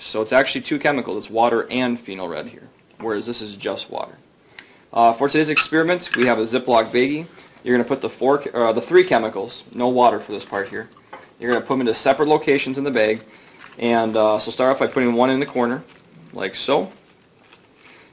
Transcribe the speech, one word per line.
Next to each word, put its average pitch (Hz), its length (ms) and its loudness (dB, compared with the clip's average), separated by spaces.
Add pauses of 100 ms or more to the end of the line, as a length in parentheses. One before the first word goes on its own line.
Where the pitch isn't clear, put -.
So - 220 -6
it's 113 100 -6
actually 131 300 2
two 147 180 -4
chemicals. 107 460 -2
It's 104 60 -18
water 113 380 2
and 123 300 -2
phenol 95 260 -10
red 78 220 -8
here, - 180 -20 (320)
whereas 110 280 -4
this 120 140 -8
is 104 140 -12
just 98 360 -8
water. - 280 -12 (760)
Uh, 117 200 6
for 135 160 0
today's 151 220 2
experiment, 165 680 0
we 123 100 2
have 117 140 2
a - 20 2
Ziploc 113 480 2
baggie. 139 380 -2 (340)
You're 123 140 2
gonna 120 100 2
put 135 140 -2
the 110 100 -4
four, 139 320 0 (140)
uh, 117 160 2
the 117 100 -2
three 180 220 6
chemicals, 110 680 -2
no 123 160 -2
water 123 320 4
for 90 140 -12
this 98 120 -8
part 98 260 -6
here. 104 180 -10 (500)
You're 120 140 -2
gonna 117 120 0
put 139 100 -2
'em 131 80 0
into 113 120 2
separate 139 320 2
locations 143 500 2
in 139 60 -4
the 143 80 -4
bag, 110 320 2 (560)
and, 113 360 2
uh, 107 240 4
so 110 120 -8
start 127 220 2
off 135 80 -2
by 131 80 0
putting 123 260 0
one 123 160 4
in 135 100 0
the 147 60 -4
corner, 127 380 -2 (500)
like 98 200 -8
so. 175 360 -2 (1200)